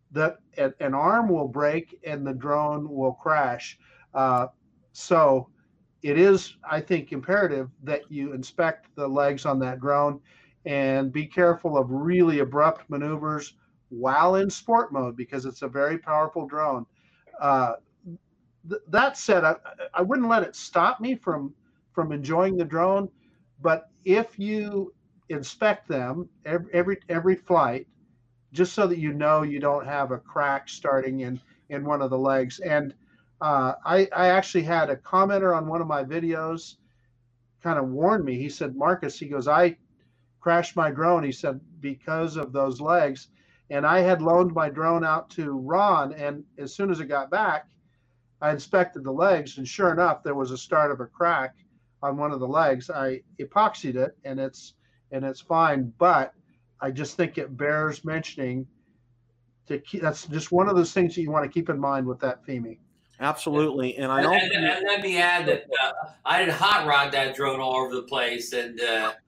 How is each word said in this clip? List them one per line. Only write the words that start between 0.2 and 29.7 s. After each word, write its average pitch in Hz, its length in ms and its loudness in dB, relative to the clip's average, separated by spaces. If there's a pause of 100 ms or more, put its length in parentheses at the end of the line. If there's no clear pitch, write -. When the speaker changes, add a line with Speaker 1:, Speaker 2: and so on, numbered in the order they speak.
Speaker 1:
a-, 135 200 0
an 139 140 -2
arm 202 340 2
will 156 200 2
break 147 580 -2
and 143 220 -8
the 135 60 -4
drone 147 540 -2
will 131 260 -2
crash. 143 640 -2 (340)
Uh, 127 320 2 (540)
so 143 500 4 (520)
it 143 160 0
is, 190 380 6 (120)
I 156 140 -2
think, 165 300 -2
imperative 143 580 -2 (140)
that 147 260 -4
you 143 240 -8
inspect 160 640 -4
the 143 120 -6
legs 143 380 0
on 135 140 0
that 127 200 -6
drone 143 400 0 (460)
and 135 480 0
be 151 140 -4
careful 170 500 2
of 127 140 0
really 160 480 2
abrupt 147 500 2
maneuvers 151 640 -6 (360)
while 135 460 2
in 196 140 2
sport - 420 2
mode, 127 240 -4
because 123 300 -8
it's 131 160 -10
a 139 60 -6
very 143 320 0
powerful 156 480 0
drone. 135 360 -2 (560)
Uh, 131 340 2 (960)
th-, 202 200 -8
that 233 300 2
said, 185 260 2
I, - 120 4 (380)
I 175 80 0
wouldn't 233 280 0
let 226 120 4
it - 140 -6
stop - 440 0
me 247 140 -4
from, 147 400 -6 (400)
from 156 180 -2
enjoying 165 460 0
the 170 80 0
drone, 185 440 0 (520)
but - 300 0 (120)
if 202 360 2
you 202 560 -4 (340)
inspect 185 580 -2
them 143 400 -6 (180)
ev-, 170 280 -4
every, 180 240 0 (100)
every 175 280 2
flight, 139 520 0 (640)
just 180 220 0
so 202 140 2
that 175 100 0
you 151 160 -2
know 151 300 4
you 143 160 -4
don't 143 260 0